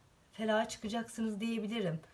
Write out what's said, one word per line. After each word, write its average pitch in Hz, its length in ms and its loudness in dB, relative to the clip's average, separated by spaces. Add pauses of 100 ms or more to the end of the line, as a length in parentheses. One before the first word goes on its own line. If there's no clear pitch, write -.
(320)
Felaha 220 360 2
çıkacaksınız 226 720 -2
diyebilirim. 214 600 0 (140)